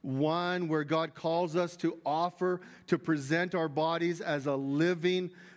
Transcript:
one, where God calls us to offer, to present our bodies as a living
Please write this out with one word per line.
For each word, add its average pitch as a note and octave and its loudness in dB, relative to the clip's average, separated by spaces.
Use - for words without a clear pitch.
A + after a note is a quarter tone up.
one, E3 0
where D#3 0
God D#3+ 0
calls E3 0
us F3 0
to E3 -2
offer, F3 0
to F3 2
present D#3+ 0
our E3 0
bodies E3 0
as D3 -2
a C#3 2
living E3+ 0